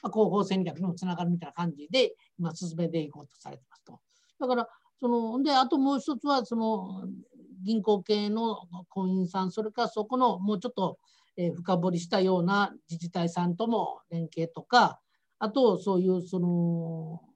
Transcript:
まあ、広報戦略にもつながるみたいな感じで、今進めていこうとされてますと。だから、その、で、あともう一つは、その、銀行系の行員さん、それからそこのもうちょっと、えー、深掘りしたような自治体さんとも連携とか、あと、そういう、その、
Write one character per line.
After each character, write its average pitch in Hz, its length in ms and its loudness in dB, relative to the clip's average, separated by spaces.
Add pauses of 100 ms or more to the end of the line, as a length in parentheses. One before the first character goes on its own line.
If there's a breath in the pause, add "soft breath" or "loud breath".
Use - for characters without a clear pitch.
ま 226 60 -4
あ、 180 40 -8
広 214 180 4
報 196 140 2
戦 190 180 0
略 165 160 -6
に 185 80 -4
も 180 80 -2
つ 185 100 -8
な 175 120 -2
が 180 80 -2
る 175 60 0
み 175 80 0
た 165 80 -12
い - 20 -12
な - 40 -14
感 170 200 -4
じ 143 180 -14
で、 - 240 2 (240 soft breath)
今 165 160 -4
進 170 220 -8
め 170 120 -2
て 170 120 -4
い 147 100 -6
こ 151 120 -20
う 135 40 -20
と - 140 -20
さ - 100 -18
れ - 60 -16
て - 120 -20
ま - 80 -20
す - 80 -20
と。 - 160 -20 (400)
だ 277 60 -2
か 247 80 2
ら、 233 140 0 (320 soft breath)
そ 247 80 0
の、 233 340 0
で、 294 100 2
あ 262 140 6
と 294 120 2
も 269 180 4
う - 20 0
一 285 180 -4
つ 254 100 -8
は、 277 180 2
そ - 100 -6
の、 208 500 -2 (580)
銀 214 200 0
行 202 200 2
系 208 280 0
の 226 280 -2 (300)
行 190 200 -2
員 185 200 0
さ 190 160 -2
ん、 185 60 -2
そ 208 120 -4
れ 214 80 -6
か 240 120 -2
ら 226 60 0
そ 214 160 -4
こ 254 120 -4
の 240 220 2
も 202 160 0
う 185 60 -2
ち 254 60 -4
ょ 240 40 -6
っ - 40 -14
と、 185 240 -2 (380 soft breath)
え 175 120 -2
ー、 160 60 -4
深 180 240 0
掘 175 120 0
り 170 100 0
し - 80 -10
た 196 120 2
よ 185 180 4
う 170 60 2
な 202 280 2 (160)
自 165 120 -8
治 170 100 -8
体 170 180 0
さ 175 180 -2
ん 175 100 0
と 220 100 -2
も 220 340 -2 (100)
連 165 220 -4
携 165 200 -4
と - 100 -14
か、 - 380 4 (380)
あ 220 120 -2
と、 214 280 6
そ 190 180 0
う 180 40 4
い 185 80 2
う、 180 140 2
そ 180 160 -4
の、 170 840 -2 (160)